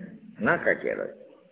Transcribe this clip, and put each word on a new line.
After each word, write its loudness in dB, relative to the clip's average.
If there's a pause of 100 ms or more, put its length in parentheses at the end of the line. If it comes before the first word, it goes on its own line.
(400)
Naka 4
kenan. -4 (380)